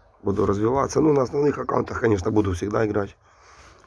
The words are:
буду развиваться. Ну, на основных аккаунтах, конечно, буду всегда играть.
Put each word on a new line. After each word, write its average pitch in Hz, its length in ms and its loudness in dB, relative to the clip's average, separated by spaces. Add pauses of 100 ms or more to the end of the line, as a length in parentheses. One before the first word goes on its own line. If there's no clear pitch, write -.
(240)
буду 101 200 0
развиваться. 113 560 0
Ну, 156 120 4
на 139 100 2
основных 143 340 0
аккаунтах, 123 440 -4
конечно, 110 320 0
буду 101 200 2
всегда 104 320 -2
играть. 104 320 -2 (680)